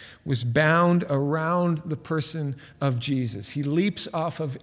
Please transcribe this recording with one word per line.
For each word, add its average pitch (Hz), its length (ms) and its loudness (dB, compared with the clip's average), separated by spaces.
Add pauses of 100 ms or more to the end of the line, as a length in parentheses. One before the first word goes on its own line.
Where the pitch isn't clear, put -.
(260)
was 120 180 0
bound 165 680 4
around 160 760 0
the 156 120 -4
person 151 580 -4 (260)
of 131 180 0
Jesus. 127 500 -2
He 147 140 -4
leaps 170 500 0
off 160 260 -4
of 151 240 -4